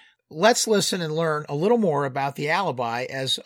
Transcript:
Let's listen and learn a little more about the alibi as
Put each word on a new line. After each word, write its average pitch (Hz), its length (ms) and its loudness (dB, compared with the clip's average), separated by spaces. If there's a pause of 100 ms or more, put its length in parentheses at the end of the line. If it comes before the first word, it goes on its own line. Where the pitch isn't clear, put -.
(360)
Let's 214 320 4
listen 196 320 2
and 156 160 -4
learn 156 320 0
a 147 60 -6
little 196 240 2
more 147 280 2
about 139 320 -4
the 147 120 -2
alibi 127 580 -2
as 135 380 -4